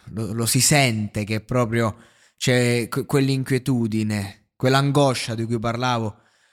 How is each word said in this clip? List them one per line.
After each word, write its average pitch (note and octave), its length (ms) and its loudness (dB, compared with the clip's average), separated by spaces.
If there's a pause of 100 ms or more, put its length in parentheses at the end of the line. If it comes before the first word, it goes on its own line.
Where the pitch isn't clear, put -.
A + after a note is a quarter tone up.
(120)
Lo, G#2+ 220 -6
lo A#2 120 -2
si B2+ 140 0
sente A2+ 640 2
che G#2+ 160 -4
proprio A#2 560 0 (420)
c'è A#2+ 520 0
que-, C3 160 -4
quell'inquietudine, B2 1500 0
quell'angoscia C3+ 760 2
di A2+ 120 -4
cui A#2 140 -2
parlavo A#2 580 -2 (360)